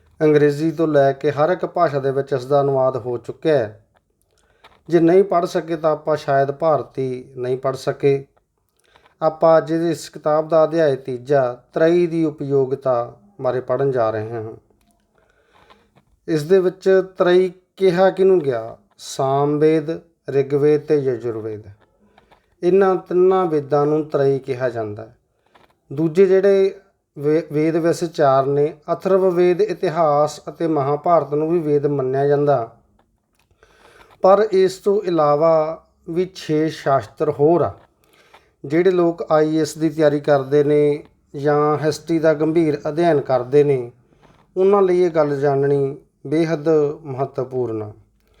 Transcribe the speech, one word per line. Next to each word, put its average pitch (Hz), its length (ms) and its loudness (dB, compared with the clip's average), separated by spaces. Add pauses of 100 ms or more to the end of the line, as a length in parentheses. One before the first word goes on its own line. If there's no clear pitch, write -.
(220)
ਅੰਗਰੇਜ਼ੀ 147 480 2
ਤੋਂ 156 180 -2
ਲੈ 139 240 2
ਕੇ 143 180 -4
ਹਰ 147 200 0
ਇੱਕ 180 160 -4
ਭਾਸ਼ਾ 156 340 -2
ਦੇ 135 100 -2
ਵਿੱਚ 139 220 -4
ਇਸ 127 120 -4
ਦਾ 139 160 0
ਅਨੁਵਾਦ 131 360 0
ਹੋ 120 200 -8
ਚੁੱਕਿਆ 139 420 -2
ਹੈ। 107 280 -6 (1000)
ਜੇ 160 120 4
ਨਹੀਂ 180 240 6
ਪੜ੍ਹ 180 220 0
ਸਕੇ 170 300 -6
ਤਾਂ 156 160 0
ਆਪਾਂ 151 240 -2
ਸ਼ਾਇਦ 139 340 0
ਭਾਰਤੀ 131 840 -4
ਨਹੀਂ 127 220 -4
ਪੜ੍ਹ 135 180 -4
ਸਕੇ। 139 500 -2 (960)
ਆਪਾਂ 160 360 4
ਅੱਜ 147 120 -2
ਇਸ 165 380 -4
ਕਿਤਾਬ 156 400 -2
ਦਾ 156 160 4
ਅਧਿਆਇ 156 320 0
ਤੀਜਾ, 127 640 -4 (100)
ਤਰਈ 170 340 2
ਦੀ 165 180 -2
ਉਪਯੋਗਤਾ 135 920 -2 (240)
ਬਾਰੇ 127 200 -2
ਪੜ੍ਹਨ 127 300 -2
ਜਾ 117 200 0
ਰਹੇ 110 200 -6
ਹਾਂ। 113 220 -10 (1800)
ਇਸ 156 140 -2
ਦੇ 180 160 2
ਵਿੱਚ 185 440 2 (160)
ਤਰਈ 180 340 2 (240)
ਕਿਹਾ 190 340 2
ਕਿਹਨੂੰ 190 280 2
ਗਿਆ? 117 380 -4 (220)
ਸਾਮਵੇਦ, 147 920 0 (380)
ਰਿਗਵੇਦ 143 520 0
ਤੇ 151 160 -2
ਯਜੁਰਵੇਦ। 113 640 -4 (1000)
ਇਹਨਾਂ 190 340 2
ਤਿੰਨਾਂ 185 500 0
ਵੇਦਾਂ 147 400 0
ਨੂੰ 151 220 -2
ਤਰਈ 139 300 0
ਕਿਹਾ 131 300 -6
ਜਾਂਦਾ 110 340 -8
ਹੈ। - 140 -20 (760)
ਦੂਜੇ 160 340 2
ਜਿਹੜੇ 196 540 2 (380)
ਵੇ-, 151 240 0 (100)
ਵੇਦ 156 240 0
ਵੈਸੇ 165 300 -2
ਚਾਰ 139 400 2
ਨੇ, 147 300 -2 (160)
ਅਥਰਵ 185 380 2
ਵੇਦ, 175 300 2
ਇਤਿਹਾਸ 156 880 0
ਅਤੇ 165 180 -6
ਮਹਾਭਾਰਤ 147 680 0
ਨੂੰ 156 160 -2
ਵੀ 175 80 0
ਵੇਦ 147 280 0
ਮੰਨਿਆ 139 400 -2
ਜਾਂਦਾ। 143 500 0 (1500)
ਪਰ 202 300 4
ਇਸ 185 240 2
ਤੋਂ 202 260 -2
ਇਲਾਵਾ 160 800 0 (260)
ਵੀ 175 240 -4
ਛੇ 156 340 -2
ਸ਼ਾਸਤਰ 151 640 -4
ਹੋਰ 147 300 2
ਆ। 104 140 -2 (880)
ਜਿਹੜੇ 165 260 2
ਲੋਕ 170 420 0
ਆਈ 156 240 2
ਏ 160 40 0
ਐਸ 151 180 -4
ਦੀ 160 100 -2
ਤਿਆਰੀ 147 320 0
ਕਰਦੇ 143 440 2
ਨੇ 147 400 0 (320)
ਜਾਂ 147 420 0
ਹਿਸਟਰੀ 156 400 -4
ਦਾ 156 160 2
ਗੰਭੀਰ 156 540 0
ਅਧਿਐਨ 156 320 2
ਕਰਦੇ 127 440 2
ਨੇ, 127 280 -2 (640)
ਉਹਨਾਂ 196 260 4
ਲਈ 180 160 2
ਇਹ 180 120 2
ਗੱਲ 147 300 0
ਜਾਣਨੀ 143 560 0 (300)
ਬੇਹੱਦ 160 420 -2 (340)
ਮਹੱਤਵਪੂਰਨ 127 800 -6
ਆ। 107 100 -12 (480)